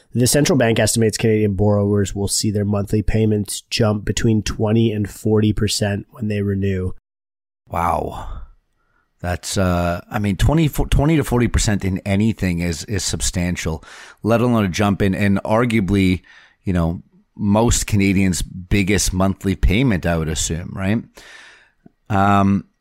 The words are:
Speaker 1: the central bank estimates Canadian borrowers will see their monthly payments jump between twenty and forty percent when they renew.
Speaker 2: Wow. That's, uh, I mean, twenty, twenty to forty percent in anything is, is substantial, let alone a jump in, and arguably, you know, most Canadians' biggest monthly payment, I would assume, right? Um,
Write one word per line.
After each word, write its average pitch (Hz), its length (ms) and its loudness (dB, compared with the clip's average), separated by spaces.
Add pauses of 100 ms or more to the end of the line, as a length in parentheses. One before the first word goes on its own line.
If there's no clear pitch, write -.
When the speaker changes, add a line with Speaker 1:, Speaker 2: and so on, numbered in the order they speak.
(140)
Speaker 1:
the 120 140 2
central 156 300 2
bank 113 220 2
estimates 110 380 2
Canadian 107 380 2
borrowers 101 600 2
will 101 120 -2
see - 240 -2
their 101 140 -2
monthly 104 360 0
payments 107 600 0
jump 107 440 0
between 110 380 0
twenty 113 480 0
and 107 180 -4
forty 107 440 0
percent 101 580 -2
when 107 160 -8
they 104 160 -2
renew. 98 500 -2 (760)
Speaker 2:
Wow. - 760 -4 (760)
That's, 87 380 -6
uh, 87 440 0 (100)
I 110 80 -4
mean, 101 180 -2
twenty, 143 320 2
twenty 143 480 2
to 135 60 2
forty 123 240 0
percent - 360 0
in 95 160 -2
anything 98 600 0
is, 85 260 -4
is 101 180 -4
substantial, 87 800 -4 (380)
let 110 200 2
alone 120 240 2
a 95 40 0
jump 101 320 0
in, 98 140 2
and 101 280 2
arguably, 101 800 2 (420)
you 101 80 -2
know, 85 300 -2 (340)
most 110 520 2
Canadians' 98 560 2
biggest 95 680 -2
monthly 95 420 -2
payment, 98 500 2
I 85 120 0
would 78 120 -2
assume, 80 420 -6
right? 95 320 -2 (1080)
Um, 98 540 2 (160)